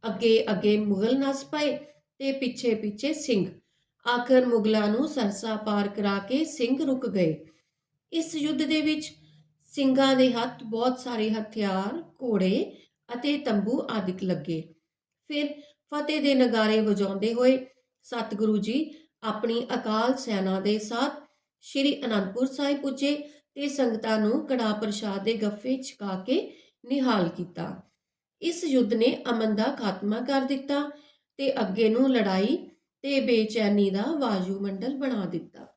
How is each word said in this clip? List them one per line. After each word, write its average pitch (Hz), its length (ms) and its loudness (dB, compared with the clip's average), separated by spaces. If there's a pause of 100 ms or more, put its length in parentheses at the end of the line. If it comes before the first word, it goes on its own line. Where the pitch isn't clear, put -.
ਅੱਗੇ 226 440 4
ਅੱਗੇ 208 280 4
ਮੁਗਲ 214 400 2
ਨੱਸ 277 260 0
ਪਏ 302 320 -2 (420)
ਤੇ 269 140 -2
ਪਿੱਛੇ 240 420 0
ਪਿੱਛੇ 214 380 -4
ਸਿੰਘ। 214 480 0 (540)
ਆਖਰ 254 320 6
ਮੁਗਲਾਂ 214 420 2
ਨੂੰ 247 200 2
ਸਰਸਾ 220 480 -2
ਪਾਰ 202 320 0
ਕਰਾ 202 300 -2
ਕੇ 262 260 0
ਸਿੰਘ 269 420 0
ਰੁਕ 254 220 -2
ਗਏ। 175 380 0 (680)
ਇਸ 330 220 -4
ਯੁੱਧ 302 280 0
ਦੇ 269 180 2
ਵਿੱਚ 302 320 -2 (520)
ਸਿੰਘਾਂ 269 520 2
ਦੇ 254 160 6
ਹੱਥ 233 320 -4
ਬਹੁਤ 240 340 -2
ਸਾਰੇ 220 320 -2
ਹਥਿਆਰ, 214 720 -2 (200)
ਘੋੜੇ 220 540 0 (380)
ਅਤੇ 285 240 -2
ਤੰਬੂ 220 520 0
ਆਦਿਕ 185 320 -4
ਲੱਗੇ। 165 520 -4 (540)
ਫਿਰ 294 260 -4 (400)
ਫਤਿਹ 294 280 -2
ਦੇ 277 120 6
ਨਗਾਰੇ 220 460 4
ਵਜਾਉਂਦੇ 202 540 0
ਹੋਏ 254 320 4 (360)
ਸਤਿਗੁਰੂ 214 540 -2
ਜੀ 240 380 -2 (280)
ਆਪਣੀ 226 520 -2
ਅਕਾਲ 226 420 0
ਸੈਨਾ 190 440 -2
ਦੇ 208 180 0
ਸਾਥ 233 340 -2 (480)
ਸ਼੍ਰੀ - 440 -2
ਅਨੰਦਪੁਰ 202 420 0
ਸਾਹਿਬ 277 340 -2
ਪੁੱਜੇ 277 360 -2 (380)
ਤੇ 285 140 -4
ਸੰਗਤਾਂ 220 520 0
ਨੂੰ 240 260 0
ਕੜਾਹ 226 280 0
ਪ੍ਰਸ਼ਾਦ 208 500 -4
ਦੇ 226 100 0
ਗੱਫੇ 214 480 -4
ਛਕਾ 190 440 -8
ਕੇ 294 300 -2 (300)
ਨਿਹਾਲ 240 420 2
ਕੀਤਾ। 175 540 -10 (600)
ਇਸ 330 220 -4
ਯੁੱਧ 247 300 2
ਨੇ 226 360 2
ਅਮਨ 220 260 0
ਦਾ 214 60 2
ਖਾਤਮਾ 220 580 -2
ਕਰ 269 200 0
ਦਿੱਤਾ 285 500 -2 (460)
ਤੇ 277 240 -2
ਅੱਗੇ 208 280 2
ਨੂੰ 262 220 4
ਲੜਾਈ 208 460 2 (460)
ਤੇ 277 180 2
ਬੇਚੈਨੀ 214 680 2
ਦਾ 196 140 -2 (140)
ਵਾਯੂਮੰਡਲ 196 800 -2
ਬਣਾ 254 280 -2
ਦਿੱਤਾ। 170 420 -8 (100)